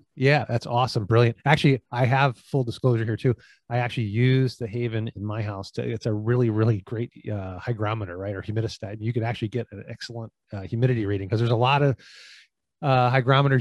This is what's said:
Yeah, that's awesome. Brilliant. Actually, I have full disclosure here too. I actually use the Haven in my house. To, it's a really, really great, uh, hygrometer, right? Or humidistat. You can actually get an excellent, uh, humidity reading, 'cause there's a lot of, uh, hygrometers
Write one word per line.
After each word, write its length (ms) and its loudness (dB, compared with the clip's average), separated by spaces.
Yeah, 280 2
that's 240 -4
awesome. 380 0
Brilliant. 400 4
Actually, 440 4
I 160 0
have 320 2
full 280 -2
disclosure 400 0
here 100 -2
too. 180 0
I 80 -2
actually 300 -2
use 500 2
the 100 -8
Haven 480 -4
in 80 -10
my 180 -6
house. 300 -8
To, 100 -6
it's 240 -6
a 80 0
really, 360 0
really 320 2
great, 320 -8
uh, 280 -8
hygrometer, 580 -4
right? 180 -6
Or 60 -6
humidistat. 580 -6
You 140 -4
can 100 -2
actually 240 -4
get 240 -6
an 160 -14
excellent, 460 -14
uh, 120 -8
humidity 420 0
reading, 240 -4
'cause 100 2
there's 100 2
a 60 2
lot 260 4
of, 140 4
uh, 280 4
hygrometers 500 4